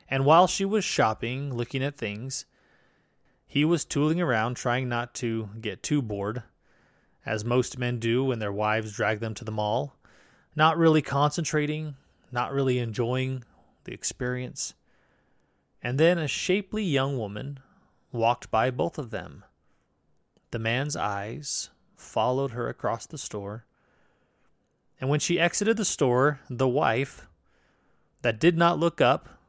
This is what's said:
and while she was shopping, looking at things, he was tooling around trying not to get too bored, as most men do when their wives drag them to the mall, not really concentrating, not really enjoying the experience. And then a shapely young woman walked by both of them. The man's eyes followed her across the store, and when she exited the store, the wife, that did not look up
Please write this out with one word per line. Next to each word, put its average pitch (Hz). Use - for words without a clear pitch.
and 135
while 165
she -
was 196
shopping, 127
looking 120
at 139
things, 110
he 143
was 160
tooling 151
around 123
trying 127
not 120
to 113
get 107
too 147
bored, 107
as 110
most 120
men 123
do 117
when 127
their 104
wives 107
drag 107
them 113
to -
the 110
mall, 110
not 160
really 160
concentrating, 147
not 123
really 135
enjoying 123
the -
experience. 127
And 123
then 170
a 156
shapely 202
young 139
woman 120
walked 117
by 117
both 151
of 123
them. 87
The 117
man's 123
eyes 104
followed 127
her 120
across 117
the -
store, 104
and 131
when 147
she 175
exited 196
the 214
store, 135
the 131
wife, 127
that 110
did 165
not 170
look 165
up 131